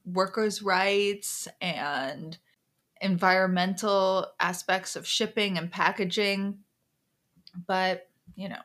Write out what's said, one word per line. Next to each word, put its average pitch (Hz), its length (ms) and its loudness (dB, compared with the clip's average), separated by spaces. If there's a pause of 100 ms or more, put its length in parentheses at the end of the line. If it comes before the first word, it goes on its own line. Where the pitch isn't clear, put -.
workers' 196 580 0
rights 202 840 0 (140)
and 151 760 -4 (680)
environmental 190 1200 2 (120)
aspects 180 560 -2
of 143 100 -10
shipping 208 520 0
and 170 140 -4
packaging. 196 880 0 (1080)
But, 185 420 0 (260)
you 190 140 -10
know, - 160 -12